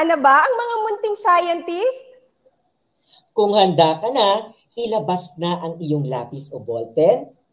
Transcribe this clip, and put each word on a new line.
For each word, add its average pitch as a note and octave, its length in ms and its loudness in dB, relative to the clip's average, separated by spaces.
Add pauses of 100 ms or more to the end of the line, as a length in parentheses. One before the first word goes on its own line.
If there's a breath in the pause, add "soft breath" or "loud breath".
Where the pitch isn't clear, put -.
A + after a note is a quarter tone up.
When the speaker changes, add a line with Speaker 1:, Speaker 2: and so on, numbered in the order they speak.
Speaker 1:
na E4 100 2
ba C#4 240 6
ang B4+ 140 2
mga A#4 260 -4
munting G#4 380 -4
scientist? F4 800 0 (1300 soft breath)
Speaker 2:
Kung G#3 180 2
handa E3 480 4
ka - 80 -4
na, A3 400 0 (240 soft breath)
ilabas G#3+ 640 -6
na F3 240 -4
ang E3 160 -10
iyong D3 320 -4
lapis B2+ 400 -10
o B2+ 80 -14
ballpen, A#2 720 0 (220)